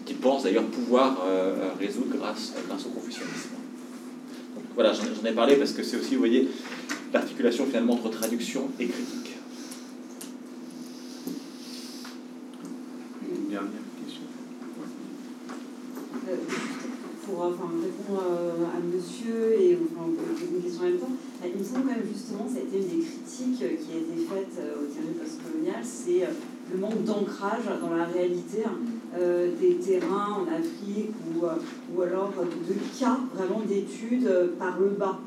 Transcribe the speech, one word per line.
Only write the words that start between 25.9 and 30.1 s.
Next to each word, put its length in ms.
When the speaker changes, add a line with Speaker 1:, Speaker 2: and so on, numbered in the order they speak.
Speaker 3:
euh, 80
le 60
manque 240
d'ancrage 640
dans 140
la 100
réalité, 600
hein, 120
euh, 300
des 160
terrains 640